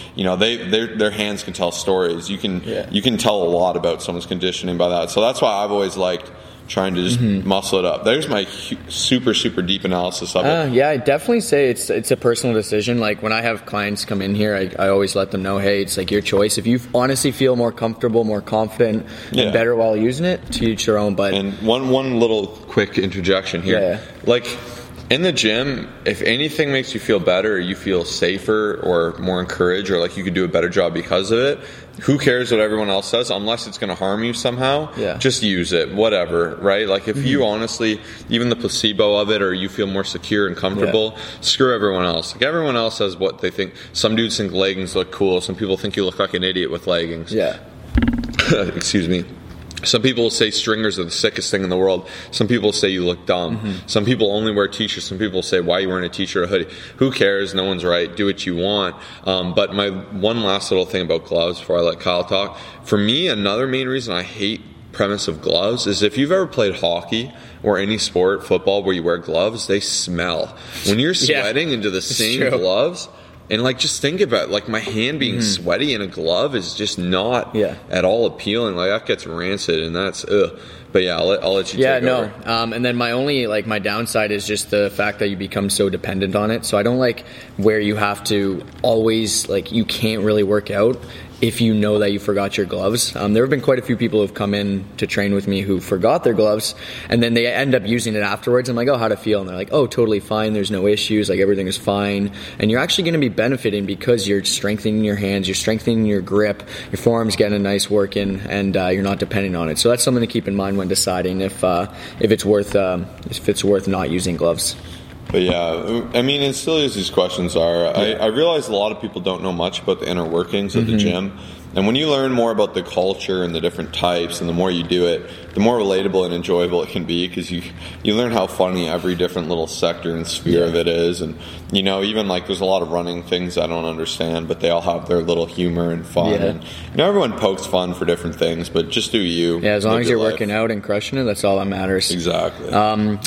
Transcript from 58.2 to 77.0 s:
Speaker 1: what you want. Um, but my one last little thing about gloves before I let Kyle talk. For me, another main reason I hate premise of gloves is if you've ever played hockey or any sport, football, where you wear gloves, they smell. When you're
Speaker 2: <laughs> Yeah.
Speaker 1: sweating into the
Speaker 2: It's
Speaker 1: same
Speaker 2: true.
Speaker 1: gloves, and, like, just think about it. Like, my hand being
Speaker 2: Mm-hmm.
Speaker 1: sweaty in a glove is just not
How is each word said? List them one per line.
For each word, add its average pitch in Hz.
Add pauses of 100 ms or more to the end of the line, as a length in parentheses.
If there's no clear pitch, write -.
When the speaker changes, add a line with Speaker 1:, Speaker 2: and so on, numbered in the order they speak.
Speaker 1:
what 98
you 90
want. 95 (320)
Um, 92
but 98
my 101
one 101
last 98
little 92
thing 92
about 82
gloves 85
before -
I 87
let 85
Kyle 90
talk. 98 (280)
For 107
me, 120
another 107
main 131
reason 123
I 90
hate 104 (320)
premise 101
of 78
gloves 107
is 98
if 104
you've 143
ever 185
played 104
hockey 95 (300)
or 101
any 101
sport, 92
football, 98
where 95
you 82
wear 85
gloves, 92
they 98
smell. 85 (300)
When 101
you're 147
Speaker 2:
<laughs> 185
Yeah. 135
Speaker 1:
sweating 135
into 104
the 90
Speaker 2:
It's -
Speaker 1:
same 117
Speaker 2:
true. 135
Speaker 1:
gloves, 117 (400)
and, 110
like, 131
just -
think 156
about 117
it. 64
Like, 104
my 110
hand 110
being 110
Speaker 2:
Mm-hmm. 101
Speaker 1:
sweaty 107
in 107
a 98
glove 90
is 90
just 101
not 95